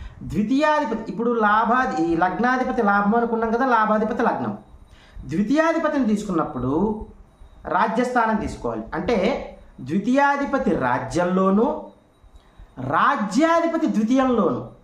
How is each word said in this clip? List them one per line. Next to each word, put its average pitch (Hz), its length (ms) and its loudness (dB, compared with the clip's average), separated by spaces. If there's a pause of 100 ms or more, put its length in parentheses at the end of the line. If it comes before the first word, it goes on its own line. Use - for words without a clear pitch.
(240)
ద్వితీయాధిపతి 247 880 0
ఇప్పుడు 233 200 -2
లాభాది-, 214 720 2
ఈ 170 100 0
లగ్నాధిపతి 247 640 0
లాభం 202 340 2
అనుకున్నాం 226 360 0
కదా, 240 140 0
లాభాధిపతి 220 580 2
లగ్నం. 123 340 -2 (680)
ద్వితీయాధిపతిని 294 800 0
తీసుకున్నప్పుడు 190 1000 -2 (600)
రాజ్యస్థానం 226 720 0
తీసుకోవాలి. 117 480 -6 (100)
అంటే 190 640 -2 (240)
ద్వితీయాధిపతి 247 920 0
రాజ్యంలోనూ 180 1080 0 (960)
రాజ్యాధిపతి 262 1080 2
ద్వితీయంలోనూ 214 800 2 (180)